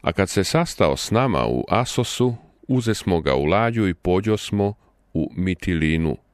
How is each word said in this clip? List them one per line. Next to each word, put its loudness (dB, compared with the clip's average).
A -4
kad 0
se 0
sastao 0
s -8
nama 0
u -2
Asosu, 0
uzesmo 0
ga 0
u 2
lađu 2
i 0
pođosmo 0
u -2
Mitilinu. 0